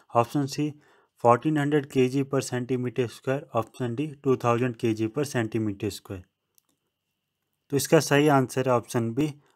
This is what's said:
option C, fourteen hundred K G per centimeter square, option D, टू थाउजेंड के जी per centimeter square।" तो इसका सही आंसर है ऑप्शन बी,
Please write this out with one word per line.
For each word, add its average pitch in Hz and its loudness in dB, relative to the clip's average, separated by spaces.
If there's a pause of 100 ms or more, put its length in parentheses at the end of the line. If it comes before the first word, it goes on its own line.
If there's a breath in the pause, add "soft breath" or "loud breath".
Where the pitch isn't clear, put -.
(180 soft breath)
option 131 0
C, 147 -4 (540 soft breath)
fourteen 123 4
hundred 143 0
K 127 4
G 135 -2
per 135 -2
centimeter 123 -4
square, 131 -6 (180)
option 120 -4
D, 151 -4 (160)
टू 131 4
थाउजेंड 120 0
के 113 -2
जी 110 -2
per 143 -4
centimeter 110 -4
square।" 95 -12 (1500)
तो 143 -2
इसका 156 4
सही 143 4
आंसर 131 2
है 127 4
ऑप्शन 117 -2
बी, 139 -2 (220 soft breath)